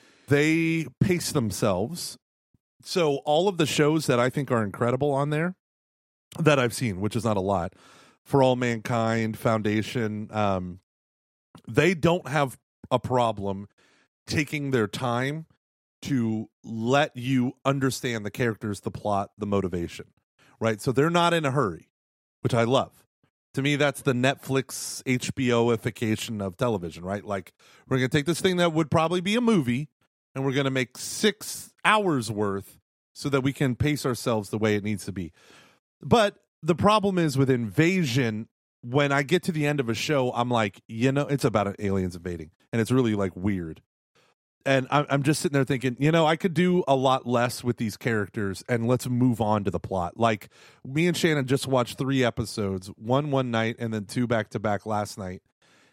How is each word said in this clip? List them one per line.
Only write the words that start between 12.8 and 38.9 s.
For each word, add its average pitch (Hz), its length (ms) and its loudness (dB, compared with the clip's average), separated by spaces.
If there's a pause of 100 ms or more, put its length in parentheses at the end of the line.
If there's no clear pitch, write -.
a 123 100 0
problem 104 680 -2 (600)
taking 143 440 -4
their 113 160 2
time 131 600 -4 (560)
to 110 460 -2 (140)
let 117 540 0
you 127 360 0 (120)
understand 131 600 -2
the 104 60 -6
characters, 110 480 -4
the 110 120 -8
plot, 101 460 -4
the 104 80 -6
motivation, 92 600 -4 (540)
right? 113 200 0
So 135 140 -2
they're 139 160 4
not 170 240 4
in 165 100 0
a 139 80 0
hurry, 110 380 -2 (500)
which 120 140 -2
I 117 100 4
love. 117 420 0 (500)
To 139 60 -2
me, 143 140 2
that's 139 260 0
the 139 120 2
Netflix 131 920 -2
H 127 300 -2
B 127 160 0
O-ification 117 920 0
of 98 140 -6
television, 87 480 -4
right? 98 200 -6
Like, 98 280 -8 (380)
we're 131 80 0
gonna 127 100 2
take 143 180 0
this 165 140 -2
thing 185 180 2
that 175 140 4
would 156 180 0
probably 165 300 2
be 190 160 -2
a 247 60 2
movie, 151 480 2 (440)
and 135 120 -4
we're 139 80 0
gonna 135 180 0
make 131 260 -2
six - 760 -4 (100)
hours 170 480 4
worth 101 480 -4 (340)
so - 140 -8
that 139 140 2
we 139 100 0
can 131 240 0
pace 147 300 -2
ourselves 113 440 -2
the 113 80 -4
way 107 180 2
it 101 100 -2
needs 104 200 -4
to 98 60 -8
be. 90 220 -8 (680)
But 208 360 4 (260)
the 160 100 0
problem 202 460 4
is 151 180 0
with 135 120 4
Invasion, 123 960 0 (340)
when 139 300 0